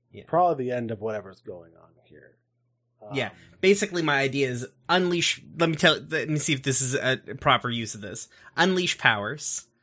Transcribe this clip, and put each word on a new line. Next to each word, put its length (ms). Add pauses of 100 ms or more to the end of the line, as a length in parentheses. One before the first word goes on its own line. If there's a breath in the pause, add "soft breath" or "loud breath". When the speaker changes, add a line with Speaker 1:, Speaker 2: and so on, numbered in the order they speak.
(100)
Speaker 1:
Yeah. 160
Speaker 2:
probably 380
the 80
end 180
of 100
whatever's 420
going 280 (100)
on 100 (120)
here. 340 (800)
Speaker 1:
Yeah. 140
Speaker 2:
Um, 40 (280 loud breath)
Speaker 1:
Basically, 420
my 160
idea 300
is 180 (220)
unleash. 520 (160)
Let 140
me 60
tell. 240 (100)
Let 180
me 120
see 120
if 120
this 180
is 140
a 220 (220)
proper 300
use 240
of 60
this. 260 (300 loud breath)
Unleash 420
powers. 720 (140)